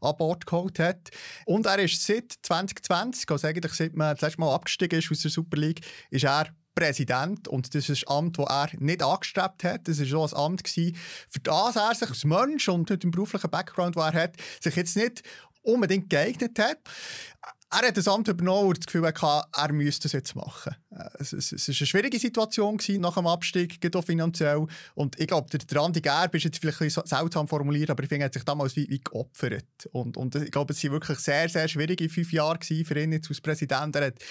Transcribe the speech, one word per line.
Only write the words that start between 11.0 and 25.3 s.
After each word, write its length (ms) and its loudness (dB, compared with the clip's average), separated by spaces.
für 100 -10
das 380 2
er 180 4
sich 140 -2
als 160 -4
Mensch 420 2
und 220 2
mit 120 0
dem 100 0
beruflichen 380 -2
Background, 460 -2
den 60 0
er 100 2
hat, 220 2
sich 160 -2
jetzt 220 0
nicht 260 0
unbedingt 480 2
geeignet 500 2
hat. 200 2
Er 160 4
hat 100 2
das 100 4
Amt 200 4
übernommen 420 4
und 80 4
das 80 -8
Gefühl 200 2
hatte, 460 2
er 220 0
müsste 300 0
das 100 -2
jetzt 220 -4
machen. 400 -10
Äh, 180 -14
es, 140 -8
es, 180 -4
es 160 -4
ist 140 -2
eine 60 0
schwierige 320 2
Situation 580 0
gewesen 240 0
nach 140 0
dem 120 2
Abstieg, 540 0
gerade 160 0
auch 80 0
finanziell. 600 2
Und 260 -2
ich 80 0
glaube, 220 0